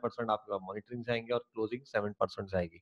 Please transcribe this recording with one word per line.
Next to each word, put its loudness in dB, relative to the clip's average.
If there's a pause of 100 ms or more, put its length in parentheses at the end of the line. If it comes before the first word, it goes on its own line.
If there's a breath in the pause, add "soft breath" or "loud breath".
परसेंट 0
आपका 2
monitoring -6
से 0
आएंगे 0
और 4
क्लोजिंग -2
सेवन 0
परसेंट 0
से 2
आएगी। 0